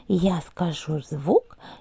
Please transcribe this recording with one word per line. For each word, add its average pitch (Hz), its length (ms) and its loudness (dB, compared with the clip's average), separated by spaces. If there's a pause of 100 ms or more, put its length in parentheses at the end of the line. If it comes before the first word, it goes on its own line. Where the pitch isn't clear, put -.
я 180 320 2
скажу 156 600 -4
звук, 156 560 0 (220)